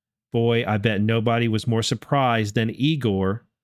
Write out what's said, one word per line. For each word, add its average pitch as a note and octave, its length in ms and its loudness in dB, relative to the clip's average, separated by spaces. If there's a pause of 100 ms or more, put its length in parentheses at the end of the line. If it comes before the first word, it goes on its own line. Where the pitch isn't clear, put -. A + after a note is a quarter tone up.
(320)
Boy, A#2 340 2
I G#2+ 100 0
bet G#2 240 0
nobody A#2 460 0
was A2 220 -2
more A#2 140 0
surprised A#2 720 0
than A2+ 160 0
Igor A2+ 760 -2 (180)